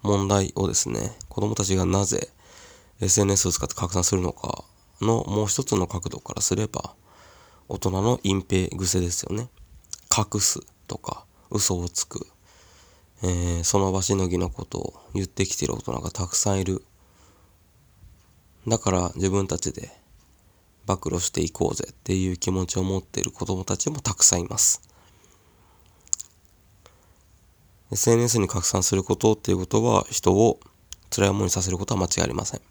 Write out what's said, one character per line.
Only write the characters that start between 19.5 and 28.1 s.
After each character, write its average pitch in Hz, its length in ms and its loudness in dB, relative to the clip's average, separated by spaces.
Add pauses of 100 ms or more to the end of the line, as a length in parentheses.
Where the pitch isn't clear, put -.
ち - 140 -6
で - 180 -12 (960)
暴 95 120 2 (100)
露 85 120 -2
し - 120 -4
て 80 100 -2
い 80 80 0
こ - 200 -2
う - 60 -4
ぜ - 140 -8
っ - 40 -20 (100)
て 98 120 0
い 92 180 0
う 87 40 -6
気 - 140 -2
持 92 160 -2
ち - 100 -4
を 92 60 0
持 95 160 0
っ - 20 -6
て - 180 -8
い - 40 -2
る - 80 -6
子 - 160 -8
供 95 180 -4
た - 100 -2
ち - 140 -4
も 151 120 -8
た 104 120 -4
く - 100 2
さ - 120 6
ん 87 60 0
い 85 40 -4
ま 110 140 -6
す。 - 240 2 (3000)
エ 107 40 -6
ス 117 160 2